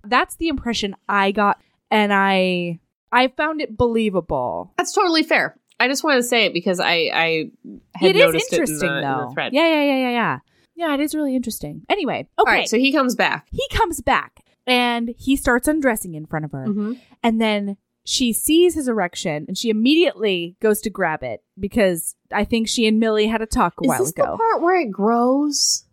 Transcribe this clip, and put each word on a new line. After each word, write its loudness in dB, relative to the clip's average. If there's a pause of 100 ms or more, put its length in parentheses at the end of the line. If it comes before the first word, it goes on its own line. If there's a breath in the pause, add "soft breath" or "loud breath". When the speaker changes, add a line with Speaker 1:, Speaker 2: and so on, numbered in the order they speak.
Speaker 1:
that's 0
the -4
impression -4 (140)
I 2
got. 0 (300)
And 2
I, 0 (320)
I 4
found -4
it -10
believable. -2
Speaker 2:
That's -4
totally 2
fair. 0 (240)
I 2
just -4
wanted 2
to 0
say 2
it 0
because -2
I, 0
I -2 (440)
had 4
Speaker 1:
It 2
is 6
Speaker 2:
noticed 0
Speaker 1:
interesting, -2
Speaker 2:
it -2
in -2
the, -2
Speaker 1:
though. -2
Speaker 2:
in -8
the -14
thread. -4
Speaker 1:
Yeah, 4
yeah, 2
yeah, 2
yeah, -2
yeah. -2 (380)
Yeah, -2
it -2
is -2
really -2
interesting. -6
Anyway, -2
okay. -14 (100)
Speaker 2:
All 4
right, 2
so 0
he 2
comes 2
back. -2
Speaker 1:
He -4
comes -2
back, -4 (220)
and 0
he 0
starts 0
undressing 0
in -12
front -6
of -10
her. -6
Speaker 2:
Mm-hmm. -4 (300 loud breath)
Speaker 1:
And 2
then -2 (260)
she -2
sees 4
his -4
erection, -4
and -8
she -4
immediately 2
goes 2
to -4
grab -4
it -8 (160)
because 0 (180)
I 0
think -2
she 0
and 4
Millie 2
had -2
a -6
talk 0
a -4
Speaker 2:
Is 2
Speaker 1:
while 2
Speaker 2:
this 0
Speaker 1:
ago. -2 (100)
Speaker 2:
the -6
part 0
where 4
it -2
grows? 0